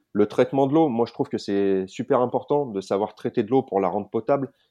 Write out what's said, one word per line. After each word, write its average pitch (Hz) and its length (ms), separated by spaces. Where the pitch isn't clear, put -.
Le - 120
traitement 135 400
de 135 80
l'eau, 160 160
moi, 117 160
je - 80
trouve - 160
que 113 80
c'est 98 480
super 123 360
important 139 440
de 101 160
savoir 101 320
traiter 120 300
de 101 80
l'eau 131 100
pour 98 200
la 95 60
rendre 95 220
potable. 135 420